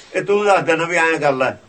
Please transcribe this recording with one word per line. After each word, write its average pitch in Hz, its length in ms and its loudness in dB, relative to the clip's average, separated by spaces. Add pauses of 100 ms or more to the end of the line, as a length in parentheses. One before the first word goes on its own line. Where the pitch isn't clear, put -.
(160)
ਇਹ 185 80 -2
ਤੂੰ 202 220 0
ਦੱਸ 185 180 4
ਦੇਣਾ 165 220 0
ਵੀ 170 120 -4
ਐਂ 160 220 0
ਕਰ 147 140 0
ਲੈ, 127 180 -2 (180)